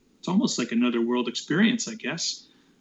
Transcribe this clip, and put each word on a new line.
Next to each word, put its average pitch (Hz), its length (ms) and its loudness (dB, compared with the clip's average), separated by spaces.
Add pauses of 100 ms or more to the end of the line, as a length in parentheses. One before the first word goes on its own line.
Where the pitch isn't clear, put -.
(200)
it's - 80 -14
almost 190 300 2
like 123 140 -4
another 120 300 2
world 120 260 0
experience, 147 600 0
I 113 80 -8
guess. - 520 -8 (340)